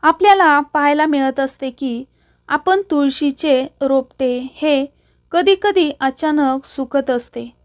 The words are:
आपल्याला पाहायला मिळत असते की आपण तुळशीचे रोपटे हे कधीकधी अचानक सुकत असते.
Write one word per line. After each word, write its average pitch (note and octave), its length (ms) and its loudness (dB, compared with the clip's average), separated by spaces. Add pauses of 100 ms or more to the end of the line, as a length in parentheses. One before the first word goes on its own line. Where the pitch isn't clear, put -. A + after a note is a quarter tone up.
आपल्याला E4 580 4
पाहायला D4 460 0
मिळत C4+ 340 -2
असते C4+ 300 -4
की B3+ 340 -6 (440)
आपण F#4 320 0 (100)
तुळशीचे C#4 760 0 (140)
रोपटे C4 720 -2
हे C#4+ 320 0 (440)
कधीकधी F#4+ 720 2
अचानक C4+ 640 -2
सुकत C#4 460 -4
असते. A#3+ 440 -6 (100)